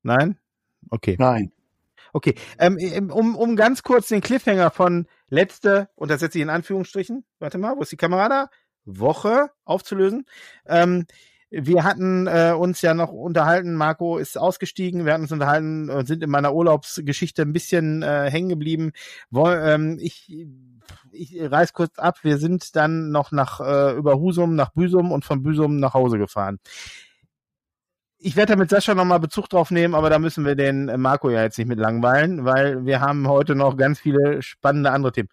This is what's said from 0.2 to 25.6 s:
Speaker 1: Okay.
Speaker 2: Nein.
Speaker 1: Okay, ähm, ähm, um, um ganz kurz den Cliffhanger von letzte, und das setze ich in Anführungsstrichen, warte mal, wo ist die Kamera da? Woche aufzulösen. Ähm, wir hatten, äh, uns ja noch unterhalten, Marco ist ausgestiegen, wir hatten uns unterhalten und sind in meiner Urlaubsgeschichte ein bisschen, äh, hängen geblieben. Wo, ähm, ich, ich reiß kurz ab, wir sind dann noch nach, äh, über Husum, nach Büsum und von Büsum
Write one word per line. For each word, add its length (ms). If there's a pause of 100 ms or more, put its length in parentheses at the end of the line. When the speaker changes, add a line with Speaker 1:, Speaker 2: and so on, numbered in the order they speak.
Speaker 1:
Okay. 280
Speaker 2:
Nein. 340 (600)
Speaker 1:
Okay, 220 (240)
ähm, 200
ähm, 320
um, 240
um 220
ganz 260
kurz 260
den 120
Cliffhanger 500
von 360 (220)
letzte, 680
und 140
das 100
setze 180
ich 40
in 80
Anführungsstrichen, 760 (160)
warte 180
mal, 180
wo 60
ist 100
die 40
Kamera 320
da? 220 (340)
Woche 640 (140)
aufzulösen. 600 (420)
Ähm, 400 (440)
wir 340
hatten, 420
äh, 300
uns 260
ja 120
noch 180
unterhalten, 640
Marco 440
ist 200
ausgestiegen, 640
wir 80
hatten 120
uns 80
unterhalten 580
und 160
sind 160
in 80
meiner 240
Urlaubsgeschichte 880
ein 100
bisschen, 500
äh, 280
hängen 180
geblieben. 440 (380)
Wo, 180
ähm, 520
ich, 360 (760)
ich 280
reiß 320
kurz 260
ab, 240
wir 160
sind 380
dann 340
noch 220
nach, 280
äh, 360
über 220
Husum, 380
nach 140
Büsum 420
und 120
von 180
Büsum 360